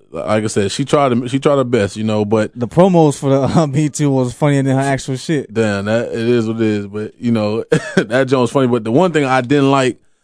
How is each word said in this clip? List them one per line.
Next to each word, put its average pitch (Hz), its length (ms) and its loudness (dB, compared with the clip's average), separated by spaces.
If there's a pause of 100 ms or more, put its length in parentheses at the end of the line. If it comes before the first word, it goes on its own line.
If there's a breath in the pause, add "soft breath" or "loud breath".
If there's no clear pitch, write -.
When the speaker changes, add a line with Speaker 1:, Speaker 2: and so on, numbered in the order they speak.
(120)
Speaker 1:
like 95 320 -2
I 107 40 -4
said, 101 240 -2
she - 120 -6
tried 143 260 2
to, 123 200 -2
she 135 100 -2
tried 143 160 2
her 135 80 2
best, 117 320 -2
you 107 80 -6
know, 107 220 0
but 107 280 0
Speaker 2:
The 120 140 -6
promos 165 500 4
for 139 120 -4
the, 135 120 2
<laughs> 123 180 0
uh, 160 80 2
B 143 180 0
E 147 40 -2
T 147 180 -4
was 127 260 0
funnier 143 300 0
than 135 120 0
her 135 60 0
actual 135 340 -4
shit. 127 380 -4
Speaker 1:
Damn, 101 320 0
that, 113 260 0
it 113 160 -4
is 120 200 2
what 113 100 -4
it 113 60 -2
is, 104 240 0
but, 104 300 -10
you 120 140 -2
know, 107 360 -2
<laughs> - 280 -2
that 135 320 0
joint 131 140 2
was 120 100 0
funny. 135 160 2
But 117 160 0
the 110 80 -4
one 165 220 2
thing 151 100 0
I 131 160 2
didn't 135 320 2
like 131 280 0 (240)